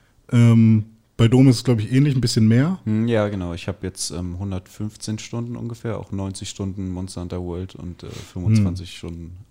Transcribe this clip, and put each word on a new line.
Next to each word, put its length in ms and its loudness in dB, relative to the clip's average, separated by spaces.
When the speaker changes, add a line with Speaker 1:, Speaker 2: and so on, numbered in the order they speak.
Speaker 1:
Ähm, 540 6
bei 120 4
Dom 200 6
ist 100 6
es, 60 -8
glaub 160 2
ich, 120 -4
ähnlich, 240 2
ein 60 0
bisschen 260 2
mehr. 380 4
Speaker 2:
Hm, 220 0
ja, 200 2
genau. 260 -6
Ich 140 -10
hab 160 -8
jetzt, 260 -8
ähm, 300 -8
hundertfünfzehn 800 -8
Stunden 360 -10
ungefähr, 440 -8
auch 120 -12
neunzig 380 -8
Stunden 400 -6
Monster 320 -8
Hunter 220 -8
World 320 -8
und, 260 -14
äh, 80 -16
fünfundzwanzig 800 -2
Speaker 1:
Hm. 80 -18
Speaker 2:
Stunden 400 -14